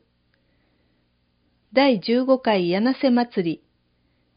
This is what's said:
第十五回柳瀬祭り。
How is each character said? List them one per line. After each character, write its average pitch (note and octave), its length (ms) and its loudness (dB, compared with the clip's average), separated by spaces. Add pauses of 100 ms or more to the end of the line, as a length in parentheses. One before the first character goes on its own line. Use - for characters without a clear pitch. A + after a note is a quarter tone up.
(1700)
第 B3+ 300 2
十 B3 240 -2
五 C4 120 2
回 G3+ 320 0
柳 G#3+ 300 0
瀬 C4+ 120 2
祭 A#3+ 320 0
り。 E3 200 -6 (720)